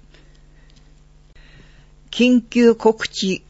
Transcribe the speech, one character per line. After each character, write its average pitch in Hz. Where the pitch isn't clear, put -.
緊 247
急 233
告 220
知 -